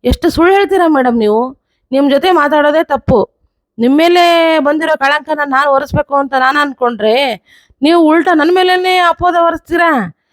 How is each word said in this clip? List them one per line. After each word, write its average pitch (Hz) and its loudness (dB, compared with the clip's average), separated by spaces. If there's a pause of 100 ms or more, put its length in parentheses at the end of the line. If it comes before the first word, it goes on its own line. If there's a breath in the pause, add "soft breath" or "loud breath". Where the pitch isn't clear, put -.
ಎಷ್ಟು 254 0
ಸುಳ್ಳು 349 2
ಹೇಳ್ತೀರಾ 381 0
ಮೇಡಮ್ 254 0
ನೀವು, 214 0 (520)
ನಿಮ್ 277 2
ಜೊತೆ 294 0
ಮಾತಾಡೋದೇ 294 2
ತಪ್ಪು, 262 -2 (580)
ನಿಮ್ 254 2
ಮೇಲೆ 349 2 (340)
ಬಂದಿರೋ 311 -2
ಕಳಂಕನ 294 -4
ನಾನ್ 277 0
ಒರೆಸ್ಬೇಕು 277 -2
ಅಂತ 277 -2
ನಾನ್ 262 0
ಅನ್ಕೊಂಡ್ರೆ 240 -2 (680 soft breath)
ನೀವು 330 2
ಉಲ್ಟಾ 330 2
ನನ್ 311 2
ಮೇಲೇನೆ 370 0
ಅಪವಾದ 349 0
ಹೊರಿಸ್ತೀರಾ, 339 -2 (420)